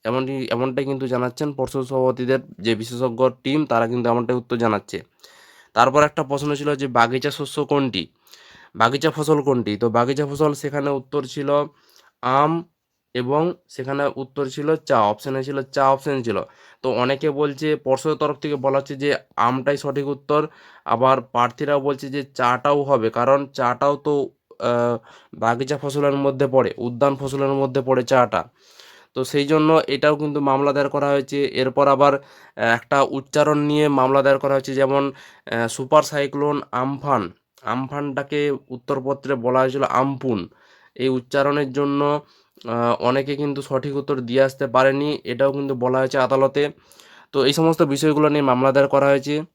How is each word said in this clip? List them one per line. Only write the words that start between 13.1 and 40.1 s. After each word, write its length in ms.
এবং 280
সেখানে 300
উত্তর 220
ছিল 140
চা, 100
অপশনে 380
ছিল 100
চা, 100
অপশন 220
ছিল। 120
তো 60
অনেকে 260
বলছে, 280
পর্ষদের 360
তরফ 200
থেকে 220
বলা 140
হচ্ছে 180
যে 140
আমটাই 380
সঠিক 300
উত্তর, 260
আবার 220
প্রার্থীরাও 480
বলছে 340
যে 60
চাটাও 400
হবে, 180
কারণ 200
চাটাও 360
তো, 80
আহ, 360
বাগিচা 360
ফসলের 460
মধ্যে 300
পড়ে, 240
উদ্যান 420
ফসলের 400
মধ্যে 280
পড়ে 220
চাটা, 320
তো 100
সেই 280
জন্য 180
এটাও 280
কিন্তু 180
মামলা 320
দায়ের 220
করা 180
হয়েছে। 260
এরপর 280
আবার, 260
আহ, 640
একটা 220
উচ্চারণ 400
নিয়ে 200
মামলা 340
দায়ের 200
করা 140
হয়েছে, 180
যেমন, 320
আহ, 600
সুপার 340
সাইক্লোন 540
আমফান, 420
আমফানটাকে 760
উত্তরপত্রে 580
বলা 180
হয়েছিল 220
আমপুন, 380